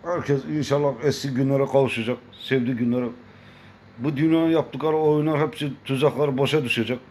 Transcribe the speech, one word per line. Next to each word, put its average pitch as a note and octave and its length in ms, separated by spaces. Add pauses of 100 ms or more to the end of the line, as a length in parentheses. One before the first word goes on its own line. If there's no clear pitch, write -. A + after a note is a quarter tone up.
Herkes C#3+ 420
inşallah D3 480 (100)
eski C#3+ 280
günlere C3+ 360
kavuşacak. B2 520 (240)
Sevdiği B2+ 340
günlere. A#2+ 320 (880)
Bu C#3 180
dünyanın E3 340
yaptıkları D#3 460
oyunlar D3+ 440
hepsi D3 320 (120)
tuzaklar C3+ 540
boşa C#3+ 260
düşecek. A#2+ 340 (120)